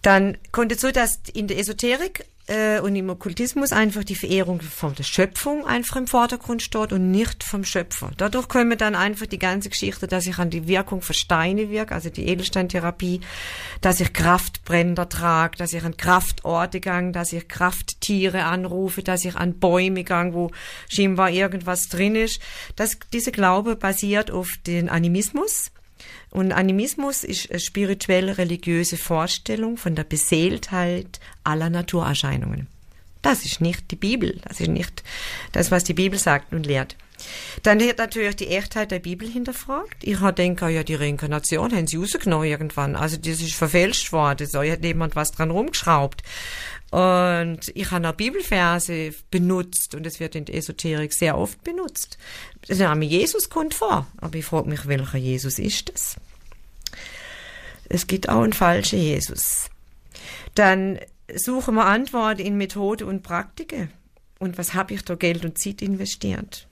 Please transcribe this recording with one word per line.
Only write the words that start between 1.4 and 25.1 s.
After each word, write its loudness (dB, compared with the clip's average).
der -2
Esoterik, -2
äh, 2
und 0
im -2
Okkultismus -2
einfach 4
die -6
Verehrung 0
von -4
der -8
Schöpfung 0
einfach 0
im -2
Vordergrund 2
steht -2
und 4
nicht 2
vom -4
Schöpfer. -4
Dadurch 0
können 4
wir 2
dann 2
einfach 0
die -6
ganze 0
Geschichte, -4
dass 0
ich -4
an 2
die -4
Wirkung 2
von -4
Steine 2
wirke, -4
also -6
die -4
Edelsteintherapie, 0
dass 4
ich 2
Kraftbränder 2
trage, 2
dass -4
ich -4
an -4
Kraftorte 2
gang, 0
dass -4
ich -8
Krafttiere 0
anrufe, -2
dass 0
ich -4
an 0
Bäume 4
gang, 2
wo 0
scheinbar 4
irgendwas 0
drin 2
ist. 0
Das, -2
dieser -2
Glaube 4
basiert 0
auf -4
den 0
Animismus. 0